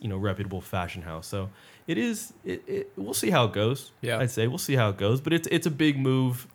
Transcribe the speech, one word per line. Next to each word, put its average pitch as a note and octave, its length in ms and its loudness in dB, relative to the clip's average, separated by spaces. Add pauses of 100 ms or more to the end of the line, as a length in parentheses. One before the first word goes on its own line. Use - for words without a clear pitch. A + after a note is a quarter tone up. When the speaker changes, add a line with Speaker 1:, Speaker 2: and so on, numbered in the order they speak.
Speaker 1:
you A2+ 60 -4
know, F#2+ 100 -4
reputable G2 420 -2
fashion F2+ 420 -6
house. E2 240 -10
So G2 220 -4 (380)
it E3+ 120 -2
is, A3+ 340 -2 (120)
it, F3+ 220 -6
it, - 300 -6
we'll G3 180 -8
see - 160 0
how C#3 160 6
it F#2+ 60 -2
goes. A2+ 480 0
Speaker 2:
Yeah. A#2+ 180 -2
Speaker 1:
I'd B2+ 120 0
say A2+ 180 0
we'll D#3 100 -4
see C#3+ 160 -2
how A2+ 160 6
it F#2+ 60 -4
goes, A2+ 240 2
but D#3+ 120 0
it's, E3 180 2
it's E3+ 160 2
a E3 40 4
big D3 280 2
move C3 560 2